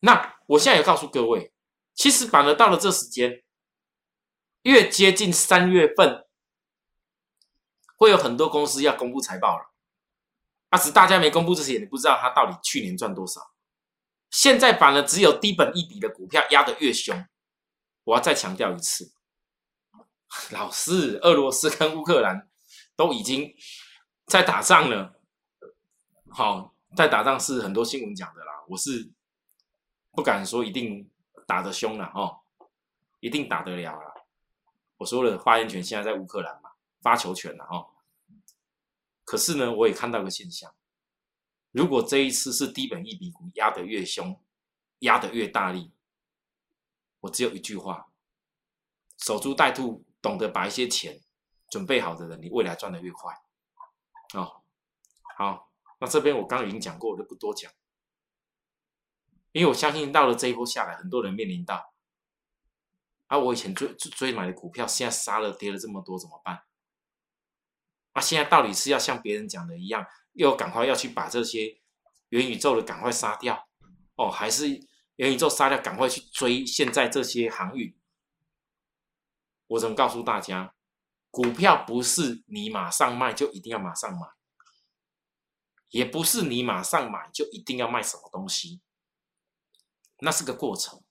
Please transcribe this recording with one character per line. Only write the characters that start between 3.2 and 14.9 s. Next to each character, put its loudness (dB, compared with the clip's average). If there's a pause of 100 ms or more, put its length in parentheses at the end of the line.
越 8
接 6
近 2
三 4
月 6
份， 4 (1700)
会 10
有 8
很 2
多 2
公 0
司 -2
要 4
公 -6
布 -6
财 -8
报 0
了。 -12 (1040)
啊， 4
只 2
大 10
家 6
没 4
公 2
布 2
之 -4
前， -2
你 -10
不 -10
知 -6
道 6
他 2
到 2
底 -6
去 -4
年 -6
赚 -6
多 -10
少。 -12 (880)
现 6
在 6
反 8